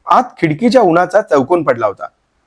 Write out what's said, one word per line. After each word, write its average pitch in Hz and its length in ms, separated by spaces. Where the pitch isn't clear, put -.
आत 208 160
खिडकीच्या 214 420
उन्हाचा 180 400
चौकोन 165 400
पडला 117 240
होता. 98 200